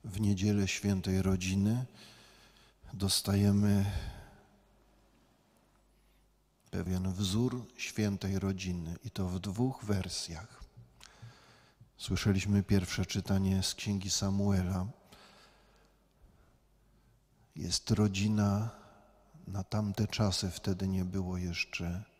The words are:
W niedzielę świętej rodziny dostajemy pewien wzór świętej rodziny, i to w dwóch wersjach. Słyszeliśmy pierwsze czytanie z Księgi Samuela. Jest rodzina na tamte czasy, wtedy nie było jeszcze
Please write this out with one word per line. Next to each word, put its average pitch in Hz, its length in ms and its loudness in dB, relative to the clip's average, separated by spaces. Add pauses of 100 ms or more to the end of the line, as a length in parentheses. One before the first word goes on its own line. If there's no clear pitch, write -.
W 101 160 -6
niedzielę 101 480 2
świętej 95 540 0
rodziny 95 640 2 (1080)
dostajemy 101 920 4 (2750)
pewien 92 420 -2
wzór 110 540 0 (100)
świętej 98 640 -2
rodziny, 90 680 -4
i 113 60 -8
to 95 180 -4
w 92 120 -4
dwóch 107 440 -2
wersjach. 90 800 -4 (1300)
Słyszeliśmy 98 680 2
pierwsze 95 440 0
czytanie 95 560 0
z - 120 -2
Księgi 98 360 -4
Samuela. 95 760 0 (2750)
Jest 87 340 -4
rodzina 104 800 4 (760)
na 95 180 -6
tamte 107 420 0
czasy, 98 440 0
wtedy 95 380 -2
nie 95 160 0
było 92 320 -4
jeszcze 90 680 -4 (160)